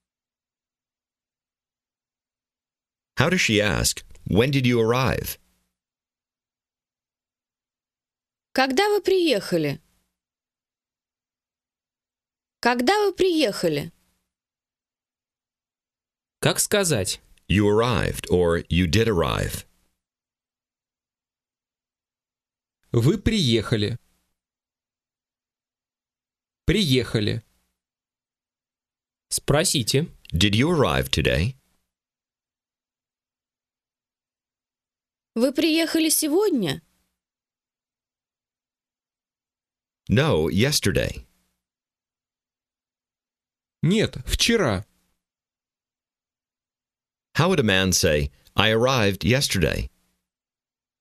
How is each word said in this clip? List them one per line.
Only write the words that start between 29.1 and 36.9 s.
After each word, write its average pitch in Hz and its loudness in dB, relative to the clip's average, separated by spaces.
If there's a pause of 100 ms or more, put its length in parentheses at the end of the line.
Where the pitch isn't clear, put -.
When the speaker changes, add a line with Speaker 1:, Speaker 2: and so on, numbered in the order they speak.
Speaker 3:
Спросите. 143 0 (300)
Speaker 1:
Did 98 2
you 135 2
arrive 78 0
today? 71 -2 (3750)
Speaker 2:
Вы 262 0
приехали 320 0
сегодня? 285 -2 (3250)